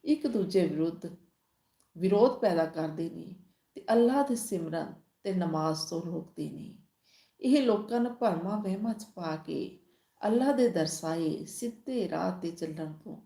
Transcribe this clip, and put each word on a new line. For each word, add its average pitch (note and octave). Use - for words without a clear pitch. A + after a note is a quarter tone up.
ਇੱਕ D4+
ਦੂਜੇ F#3+
ਵਿਰੁੱਧ D#3+
ਵਿਰੋਧ G3+
ਪੈਦਾ E3+
ਕਰਦੇ D#3+
ਨੇ E3
ਤੇ -
ਅੱਲਾ A#3+
ਦੇ C4+
ਸਿਮਰਨ E3
ਤੇ G3
ਨਮਾਜ਼ D#3+
ਤੋਂ E3
ਰੋਕਦੇ E3
ਨੇ। -
ਇਹ C4+
ਲੋਕਾਂ A3+
ਨੂੰ A#3+
ਭਰਮਾਂ F3+
ਵਹਿਮਾਂ G#3
'ਚ -
ਪਾ D#3+
ਕੇ -
ਅੱਲਾ B3+
ਦੇ A#3+
ਦਰਸਾਏ D#3+
ਸਿੱਧੇ A#3
ਰਾਹ F3+
'ਤੇ E3+
ਚੱਲਣ D#3
ਤੋਂ -